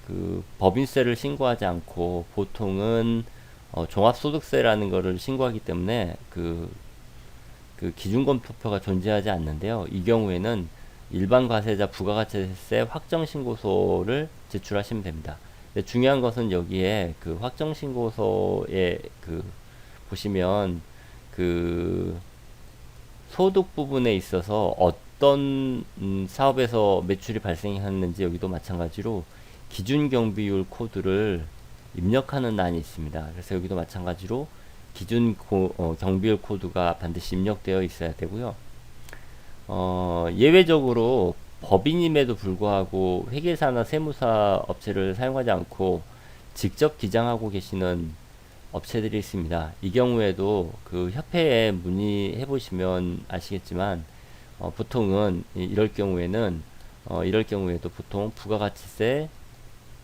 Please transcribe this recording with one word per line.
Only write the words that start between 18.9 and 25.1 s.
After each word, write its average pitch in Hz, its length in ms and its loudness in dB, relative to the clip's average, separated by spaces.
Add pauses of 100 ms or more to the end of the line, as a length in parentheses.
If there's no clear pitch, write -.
그 82 240 -6 (640)
보시면 95 720 0 (560)
그 87 840 0 (1120)
소득 190 460 2
부분에 135 400 2
있어서 95 600 0
어떤, 135 1080 4 (140)